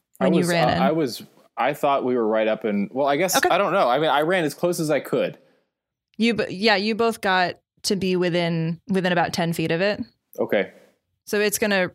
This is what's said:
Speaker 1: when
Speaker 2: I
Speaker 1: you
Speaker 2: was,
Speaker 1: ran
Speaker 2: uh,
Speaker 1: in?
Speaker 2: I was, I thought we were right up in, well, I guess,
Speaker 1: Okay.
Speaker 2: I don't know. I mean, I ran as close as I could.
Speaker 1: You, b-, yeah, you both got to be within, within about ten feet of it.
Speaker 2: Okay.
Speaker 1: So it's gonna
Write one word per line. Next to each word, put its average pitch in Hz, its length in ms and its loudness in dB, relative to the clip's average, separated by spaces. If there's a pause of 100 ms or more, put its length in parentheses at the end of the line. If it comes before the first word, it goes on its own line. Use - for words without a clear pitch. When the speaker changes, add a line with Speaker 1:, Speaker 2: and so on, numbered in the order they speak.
(160)
Speaker 1:
when 185 160 2
Speaker 2:
I 185 40 4
Speaker 1:
you - 20 4
Speaker 2:
was, 175 100 0
Speaker 1:
ran 170 220 2
Speaker 2:
uh, - 60 2
Speaker 1:
in? 170 60 0
Speaker 2:
I 165 100 2
was, 156 300 -2 (360)
I 127 160 0
thought 143 300 0
we 127 120 0
were 117 100 2
right 110 220 2
up 110 160 -2
in, 101 280 -2
well, 135 160 0
I 143 80 2
guess, 180 200 0
Speaker 1:
Okay. - 140 2
Speaker 2:
I 175 80 2
don't 180 160 0
know. 190 120 4
I 123 120 2
mean, 156 100 0
I 143 140 2
ran 170 220 0
as 143 100 -2
close 175 260 -2
as 156 100 -2
I 143 100 0
could. 98 360 -4 (800)
Speaker 1:
You, 233 160 2
b-, 208 160 -2
yeah, 202 280 2
you 208 180 0
both 226 260 0
got 185 380 0 (240)
to 208 140 -2
be 185 200 0
within, 170 720 -2
within 185 240 0
about 170 220 0
ten 170 180 -2
feet 160 180 -2
of 165 120 0
it. 202 180 -2 (380)
Speaker 2:
Okay. 107 340 -2 (540)
Speaker 1:
So 208 140 -2
it's 208 180 0
gonna 196 360 0